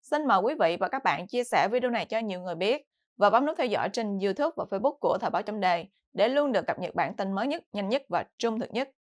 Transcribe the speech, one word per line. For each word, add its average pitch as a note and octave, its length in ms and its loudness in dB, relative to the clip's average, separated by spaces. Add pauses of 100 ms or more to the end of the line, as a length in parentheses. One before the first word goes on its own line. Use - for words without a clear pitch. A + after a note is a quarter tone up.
Xin D4+ 260 -2
mời G3+ 120 6
quý A#3+ 200 0
vị E3+ 200 4
và F#3+ 80 0
các C4 160 -6
bạn E3+ 240 0
chia A#3+ 160 -2
sẻ E3 280 2
video B3 200 0
này G#3 140 -2
cho A3 140 -4
nhiều G3 220 -4
người F3+ 140 -6
biết G#3+ 320 0 (300)
và G3+ 120 6
bấm B3 160 4
nút D#4 120 -2
theo C4 100 0
dõi F3+ 220 0
trên G3+ 300 -4
YouTube G3+ 360 0
và - 140 -4
Facebook G#3+ 280 -2
của - 240 0
Thời - 80 -2
báo F3 140 0
chấm G#3+ 180 -6
D F#3+ 40 0 (480)
để G#3+ 140 4
luôn C#4+ 240 2
được F#3+ 160 0
cập - 120 -2
nhật - 160 -6
bản E3 200 -2
tin G3 160 -4
mới G3+ 160 -2
nhất, D#4 160 -4 (100)
nhanh G3+ 160 -4
nhất C4+ 200 0
và E3 160 -2 (120)
trung A3+ 220 -2
thực - 140 -8
nhất. C4 160 -4 (140)